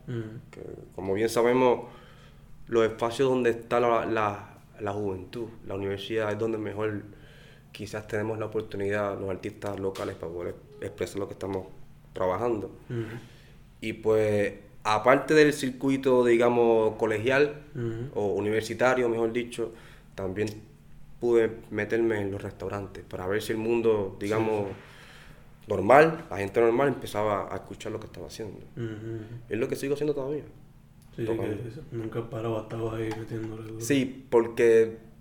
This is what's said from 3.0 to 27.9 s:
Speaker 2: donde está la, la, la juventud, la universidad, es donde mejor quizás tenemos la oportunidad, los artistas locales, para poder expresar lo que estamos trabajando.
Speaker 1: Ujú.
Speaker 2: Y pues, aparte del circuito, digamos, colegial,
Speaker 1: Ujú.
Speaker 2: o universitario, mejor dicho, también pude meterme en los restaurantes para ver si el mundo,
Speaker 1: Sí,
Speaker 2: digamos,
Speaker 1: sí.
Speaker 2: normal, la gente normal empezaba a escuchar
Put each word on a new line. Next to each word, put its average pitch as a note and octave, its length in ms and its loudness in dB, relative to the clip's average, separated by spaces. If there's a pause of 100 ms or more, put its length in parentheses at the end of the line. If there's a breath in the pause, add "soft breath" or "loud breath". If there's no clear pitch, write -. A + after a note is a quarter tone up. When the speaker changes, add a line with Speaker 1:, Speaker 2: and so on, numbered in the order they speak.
Speaker 2:
donde B2+ 220 4
está A#2 300 0
la, A#2 260 4
la, G#2 520 -2 (220)
la G#2 120 -2
juventud, G2+ 560 -6 (180)
la G2+ 80 -8
universidad, G2+ 580 -2
es G#2 60 -4
donde A2+ 200 -2
mejor G#2 440 -4 (680 loud breath)
quizás G#2 340 -10
tenemos A2 320 -4
la G#2 80 -6
oportunidad, G2+ 760 -2
los G2 100 -4
artistas G2 500 -8
locales, G2 340 -4
para E2 180 -10
poder F2 220 -8 (260)
expresar F#2 380 -8
lo G2 80 -4
que - 80 -14
estamos F#2+ 320 -6 (460)
trabajando. G2 560 -2 (200)
Speaker 1:
Ujú. A#2 300 -6 (600 loud breath)
Speaker 2:
Y A2 140 -4
pues, G#2+ 600 2 (280)
aparte B2+ 520 4
del D3+ 180 8
circuito, C3 720 2
digamos, A#2 720 6
colegial, B2 680 2 (120)
Speaker 1:
Ujú. A#2 400 -6
Speaker 2:
o G#2 200 0
universitario, A2+ 760 2
mejor A2+ 240 0
dicho, A#2+ 400 -4 (420 loud breath)
también G2 340 -4 (720)
pude A#2 300 6 (200)
meterme A2 520 0
en G2 100 -2
los G2+ 100 -6
restaurantes F#2+ 600 -8
para F#2 220 -8
ver G#2 160 0
si A#2 100 -4
el A2+ 60 -2
mundo, A2 600 2
Speaker 1:
Sí, G2+ 80 -6
Speaker 2:
digamos, G#2+ 420 0
Speaker 1:
sí. F#2+ 60 -10 (920 loud breath)
Speaker 2:
normal, B2+ 640 6
la F#2 80 -6
gente G2 220 0
normal A#2 280 4
empezaba G#2 640 -2
a F#2+ 40 -6
escuchar G2+ 360 -10